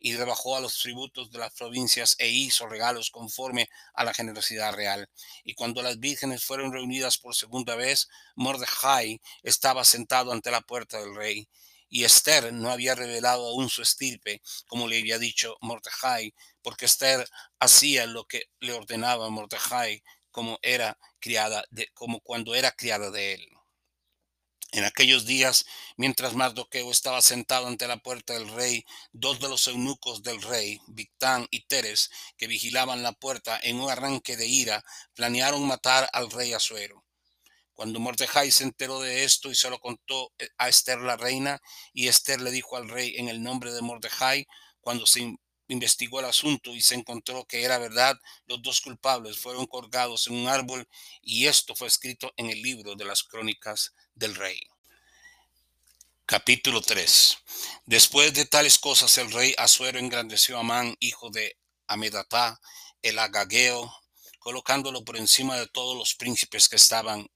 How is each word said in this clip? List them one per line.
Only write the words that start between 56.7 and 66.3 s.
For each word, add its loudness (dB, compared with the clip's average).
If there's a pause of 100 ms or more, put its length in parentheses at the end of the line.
tres. 6 (480)
Después 6
de 2
tales 6
cosas, 6
el -2
rey 4
Asuero 4
engrandeció 0
a -4
Amán, -2
hijo -6
de -6 (300)
Hamedatá, -2 (420)
el 0
agageo, 2 (480)
colocándolo -4
por -10
encima 2
de -6
todos -6
los -2
príncipes 2